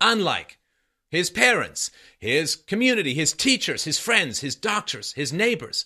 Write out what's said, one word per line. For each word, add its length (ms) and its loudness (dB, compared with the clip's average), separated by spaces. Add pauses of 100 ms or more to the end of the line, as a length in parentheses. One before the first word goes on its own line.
unlike 580 0 (520)
his 180 0
parents, 600 0 (280)
his 380 0
community, 560 2
his 220 0
teachers, 500 0
his 140 -2
friends, 420 0
his 160 -6
doctors, 560 -4
his 180 -4
neighbors, 560 -2